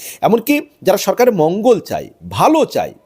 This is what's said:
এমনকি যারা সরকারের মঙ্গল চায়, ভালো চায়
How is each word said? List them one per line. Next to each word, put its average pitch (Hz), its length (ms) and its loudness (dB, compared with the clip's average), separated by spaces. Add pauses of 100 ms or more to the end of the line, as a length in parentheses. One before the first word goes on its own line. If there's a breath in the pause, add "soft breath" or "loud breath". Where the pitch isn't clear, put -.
(200 loud breath)
এমনকি 233 400 0 (220)
যারা 185 160 2
সরকারের 226 360 0
মঙ্গল 190 460 2
চায়, 76 300 -8 (180)
ভালো 233 360 2
চায় 78 300 -4 (120)